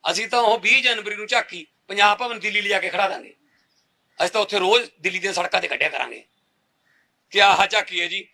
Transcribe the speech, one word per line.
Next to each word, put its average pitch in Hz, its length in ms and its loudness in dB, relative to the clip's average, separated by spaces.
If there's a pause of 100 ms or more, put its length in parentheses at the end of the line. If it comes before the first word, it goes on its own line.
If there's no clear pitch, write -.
(100)
ਅਸੀਂ 202 180 -4
ਤਾਂ 240 120 2
ਉਹ 226 180 4
ਵੀਹ 233 240 4
ਜਨਵਰੀ 214 340 -2
ਨੂੰ 208 100 -10
ਝਾਕੀ 208 400 -4 (220)
ਪੰਜਾਬ 202 300 4
ਭਵਨ 240 200 -8
ਦਿੱਲੀ 208 220 -2
ਲਿਜਾ 196 200 0
ਕੇ 180 100 -6
ਖੜਾ 196 180 0
ਦਾਂਗੇ। - 280 -10 (840)
ਅਸੀਂ 180 100 -2
ਤਾਂ 220 80 0
ਉੱਥੇ 202 180 -2
ਰੋਜ਼ 214 320 2 (100)
ਦਿੱਲੀ 185 180 -4
ਦੀਆਂ 190 140 -4
ਸੜਕਾਂ 175 280 -2
ਤੇ 170 80 -6
ਕੱਢਿਆ 147 200 -2
ਕਰਾਂਗੇ 127 360 -8 (1040)
ਕਿ 202 120 4
ਆਹ 196 240 6
ਝਾਕੀ 196 340 -2
ਹੈ 175 60 -2
ਜੀ? 185 280 -8